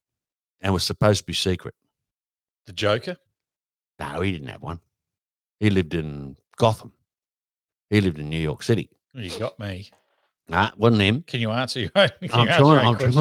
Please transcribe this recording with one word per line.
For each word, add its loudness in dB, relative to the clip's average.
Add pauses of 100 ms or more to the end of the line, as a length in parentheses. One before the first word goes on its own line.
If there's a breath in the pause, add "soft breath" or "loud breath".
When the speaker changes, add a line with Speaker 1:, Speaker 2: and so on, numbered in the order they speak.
(600)
Speaker 1:
and 0
was 0
supposed 0
to -12
be -8
secret? -6 (920)
Speaker 2:
The -18
Joker? -2 (840)
Speaker 1:
No, -8
he -2
didn't -10
have -18
one. -12 (800)
He 2
lived 0
in -10 (200)
Gotham. 0 (1000)
He 4
lived -2
in -10
New -4
York -4
City. -2 (240)
Speaker 2:
You -12
got -10
me. -12 (580)
Speaker 1:
Nah, 0
wasn't 4
him. 2
Speaker 2:
Can -6
you -4
answer -6
your -4
own, 6
<laughs> -20
can -10
Speaker 1:
I'm 4
Speaker 2:
you 0
answer 6
Speaker 1:
trying, 8
Speaker 2:
your 6
own 4
Speaker 1:
I'm 4
Speaker 2:
question? 0